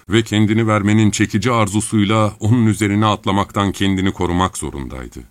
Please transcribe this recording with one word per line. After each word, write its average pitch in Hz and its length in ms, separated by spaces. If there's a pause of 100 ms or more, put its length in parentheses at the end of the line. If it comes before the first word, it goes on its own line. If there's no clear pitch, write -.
ve 110 140
kendini 110 440
vermenin 107 440
çekici 107 400
arzusuyla 107 880
onun 113 260
üzerine 107 400
atlamaktan 98 680
kendini 95 420
korumak 90 440
zorundaydı. 65 640 (120)